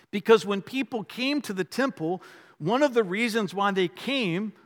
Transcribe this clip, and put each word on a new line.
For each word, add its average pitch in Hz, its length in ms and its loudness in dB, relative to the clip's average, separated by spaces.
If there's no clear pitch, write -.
Because 214 340 4
when 202 160 -2
people 254 440 -6
came 269 380 -2
to 208 100 -8
the 185 100 -4
temple, 180 580 -4
one 226 260 2
of 277 100 2
the 226 120 4
reasons 208 480 -2
why 196 180 2
they 185 160 2
came 214 640 -4